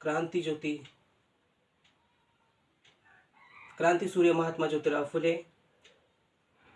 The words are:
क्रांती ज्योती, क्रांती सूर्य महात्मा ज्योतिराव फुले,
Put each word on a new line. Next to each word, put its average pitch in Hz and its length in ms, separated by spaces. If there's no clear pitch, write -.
क्रांती 160 420
ज्योती, 151 340
क्रांती 175 300
सूर्य 175 240
महात्मा 160 340
ज्योतिराव 147 380
फुले, 165 380